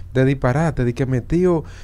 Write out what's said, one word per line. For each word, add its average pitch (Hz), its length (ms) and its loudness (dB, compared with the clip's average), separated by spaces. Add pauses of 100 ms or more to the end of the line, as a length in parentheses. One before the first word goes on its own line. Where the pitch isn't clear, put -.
(140)
de 131 120 4
disparate, 135 600 0
de 120 80 0
que 131 120 -2
metió, 156 600 0 (180)